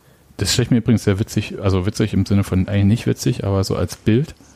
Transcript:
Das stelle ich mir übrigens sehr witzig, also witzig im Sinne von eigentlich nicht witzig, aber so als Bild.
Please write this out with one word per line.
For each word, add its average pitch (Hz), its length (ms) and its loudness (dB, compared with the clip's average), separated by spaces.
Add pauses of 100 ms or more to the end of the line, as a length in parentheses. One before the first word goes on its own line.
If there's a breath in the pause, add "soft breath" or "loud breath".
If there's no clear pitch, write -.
(380 soft breath)
Das 95 160 -2
stelle 120 120 0
ich - 60 0
mir 127 60 4
übrigens 110 260 2
sehr 98 160 2
witzig, - 420 -6
also 95 240 0
witzig 107 280 -2
im 98 120 2
Sinne 101 180 2
von 95 240 0
eigentlich 101 180 0
nicht 107 200 2
witzig, 117 380 -2
aber 98 200 0
so - 120 -4
als - 200 -4
Bild. 120 380 0 (220 loud breath)